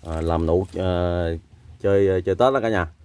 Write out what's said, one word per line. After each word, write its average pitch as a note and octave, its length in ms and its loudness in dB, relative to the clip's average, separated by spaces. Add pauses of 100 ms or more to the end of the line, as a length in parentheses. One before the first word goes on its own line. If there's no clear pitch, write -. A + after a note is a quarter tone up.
à, D#2+ 140 -4
làm E2 260 0
nụ, F#2 200 2 (120)
à, F2 480 -2 (540)
chơi, G2 420 2
chơi F#2+ 120 -2
Tết F2+ 40 -4
đó C3 240 2
cả A2+ 60 -2
nhà. F#2 180 0 (180)